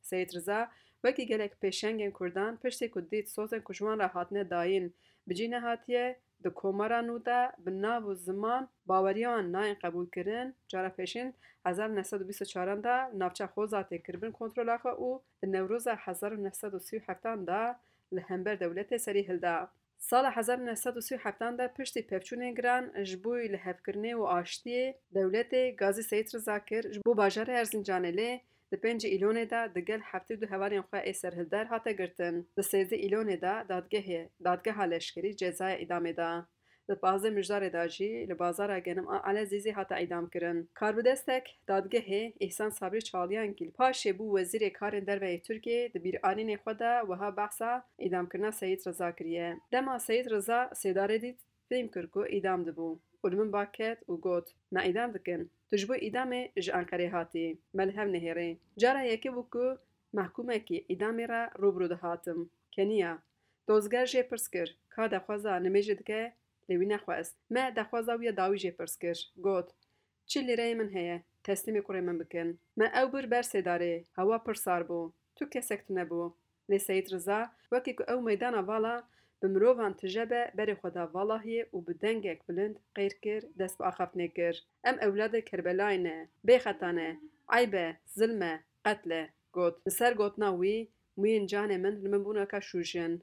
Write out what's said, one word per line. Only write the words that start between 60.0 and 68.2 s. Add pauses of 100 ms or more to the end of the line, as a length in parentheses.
mehkûmekî (140)
îdamê
re (180)
rûbirû
dihatim. (200)
Keniya. (560)
Dozger
jê
pirs
kir, (200)
ka
dexwaza (100)
nimêjê
dike, (360)
lê
wî
nexwest. (160)
Me
dexwaza
wî